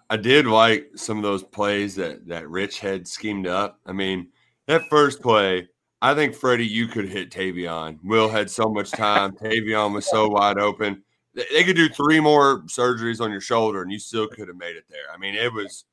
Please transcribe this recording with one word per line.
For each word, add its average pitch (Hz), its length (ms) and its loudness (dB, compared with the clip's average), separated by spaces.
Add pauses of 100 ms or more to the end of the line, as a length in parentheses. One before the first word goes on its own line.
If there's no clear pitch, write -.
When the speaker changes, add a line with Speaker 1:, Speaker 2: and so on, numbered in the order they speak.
Speaker 1:
I 110 80 0
did 127 300 6
like 110 480 4
some 107 220 -6
of 104 60 -4
those 98 200 -2
plays 101 520 -4
that, 85 320 -8
that 82 220 -10
Rich 95 300 -6
had 98 280 -6
schemed 101 400 -6
up. 95 380 -4
I 92 60 -12
mean, 95 380 -4 (380)
that 160 220 0
first 143 320 4
play, 98 460 2 (340)
I 131 120 2
think, 147 200 0
Freddie, 120 320 0
you 113 220 -2
could 104 220 -6
hit 92 220 -8
Tavion. 85 720 -6
Will 110 260 2
had 107 200 0
so 110 200 0
much 104 220 -4
time. 101 400 0
Speaker 2:
<laughs> 95 100 -18
Speaker 1:
Tavion 107 520 0
was 101 140 -6
so 107 220 4
wide 101 280 2
open. 104 460 -2 (320)
They, 120 160 -8
they 156 120 4
could 180 120 2
do 165 140 4
three 151 300 2
more 143 440 6
surgeries 117 580 -2
on 110 100 -2
your 98 100 -6
shoulder, 110 400 0
and 90 100 -8
you 104 80 -8
still 110 280 -6
could 107 200 -14
have 87 100 -20
made 87 180 -12
it 82 140 -20
there. 73 240 -16
I 87 40 -18
mean, 98 180 -8
it 117 180 -2
was 104 400 -10